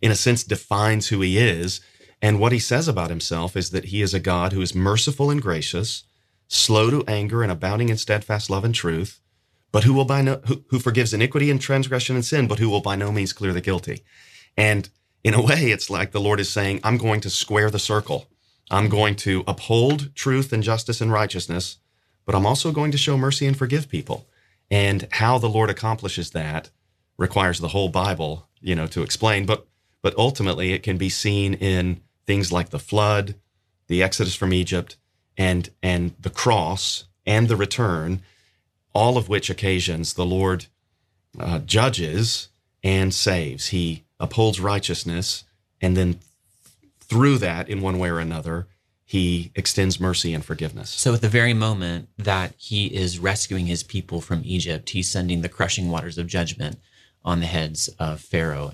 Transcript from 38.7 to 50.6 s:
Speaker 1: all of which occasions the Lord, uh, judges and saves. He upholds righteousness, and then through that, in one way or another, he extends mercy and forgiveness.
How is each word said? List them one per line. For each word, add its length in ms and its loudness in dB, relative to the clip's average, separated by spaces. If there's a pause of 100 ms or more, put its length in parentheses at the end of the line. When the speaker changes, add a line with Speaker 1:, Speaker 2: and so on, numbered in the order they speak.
Speaker 1:
all 260 4
of 100 -2
which 220 0
occasions 640 -2
the 100 -2
Lord, 420 0 (720)
uh, 200 -2
judges 920 0 (340)
and 300 2
saves. 560 -2
He 360 -2 (140)
upholds 400 2
righteousness, 880 -4 (380)
and 140 2
then 220 2 (840)
through 380 4
that, 300 -2
in 140 -4
one 160 0
way 100 0
or 120 -2
another, 460 -6 (380)
he 500 -2
extends 460 0
mercy 340 0
and 100 -6
forgiveness. 460 -8